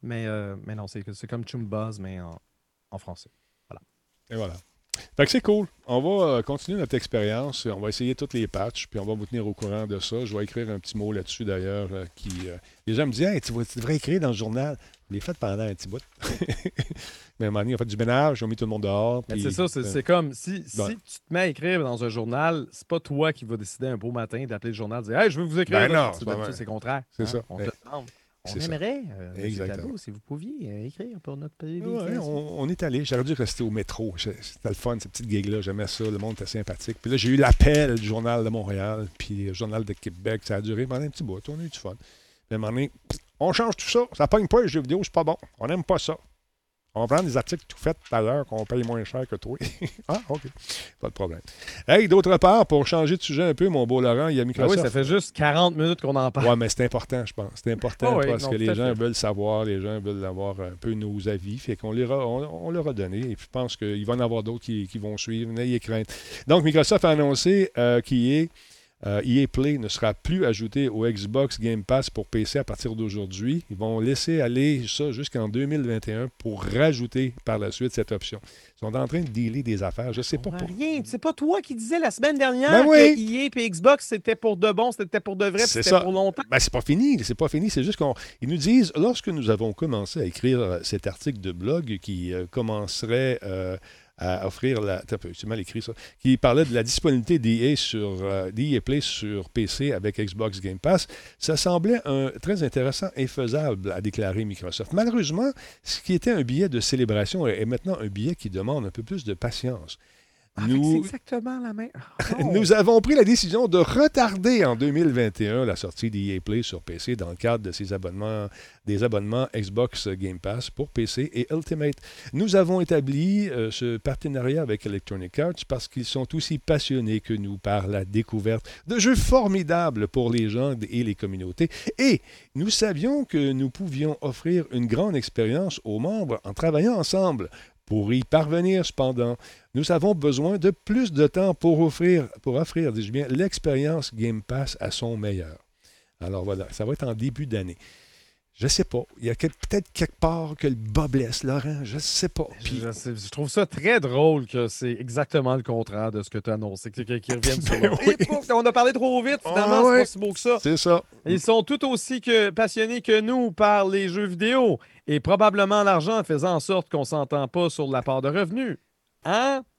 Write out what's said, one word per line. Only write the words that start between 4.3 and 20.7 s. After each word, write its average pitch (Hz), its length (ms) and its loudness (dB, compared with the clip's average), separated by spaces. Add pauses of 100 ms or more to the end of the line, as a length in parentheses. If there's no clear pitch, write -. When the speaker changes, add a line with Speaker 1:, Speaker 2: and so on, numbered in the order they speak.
Speaker 2:
Et 117 60 -8
voilà. 98 180 -6 (640)
Fait 143 80 6
que - 60 -2
c'est 254 100 2
cool. 208 260 2 (200)
On 127 140 0
va, 185 240 2 (140)
euh, 113 40 0
continuer 156 360 -6
notre 139 160 -4
expérience. 117 720 -2
On 101 140 -6
va 104 80 -4
essayer 123 260 -2
toutes 139 180 -8
les 113 140 -2
patchs, 98 400 -6
puis 107 140 -8
on 98 40 -6
va 107 100 -2
vous 104 120 -8
tenir 117 200 -6
au 104 60 -4
courant 107 360 -6
de 104 100 -4
ça. 117 260 -4
Je 104 120 -6
vais 104 80 -2
écrire 113 260 -6
un 104 80 -6
petit - 180 -10
mot 107 160 -4
là-dessus, 98 320 -6
d'ailleurs, 98 480 -4
euh, 92 220 -8
qui, - 160 -10 (160)
euh, 87 100 -12 (300)
les 110 80 -2
gens 139 120 2
me 135 60 -2
disent, « 113 140 -2
Hey, 190 140 0
tu - 120 -10
vas, 117 120 -4
tu - 160 -12
devrais 117 160 -2
écrire 156 240 0
dans 151 80 0
le 120 60 0
journal. » 117 440 -4 (320)
Je 101 40 -8
l'ai 101 60 -4
fait 175 160 -8
pendant 104 280 -2
un 104 100 -4
petit - 140 -14
bout. 104 120 -10 (220)
<laughs> - 260 -4 (920)
Mais 113 60 -2
à - 20 0
un - 20 -2
moment 104 100 0
donné, 120 140 -2
on 113 40 -4
fait 120 60 -2
du 104 120 -8
ménage, 123 460 2
on 113 40 -4
met 110 80 -2
tout 113 100 -4
le 110 60 -4
monde 107 140 -4
dehors, 110 440 0
Speaker 1:
Mais 110 60 -6
Speaker 2:
puis, 104 80 -2
Speaker 1:
c'est 101 80 -2
ça, 131 180 -2
c'est, 143 120 -6
Speaker 2:
euh, - 40 -4
Speaker 1:
c'est 107 200 -2
comme 165 280 2
si, 175 200 -10
Speaker 2:
ouais. 190 120 -8
Speaker 1:
si 110 120 -12 (100)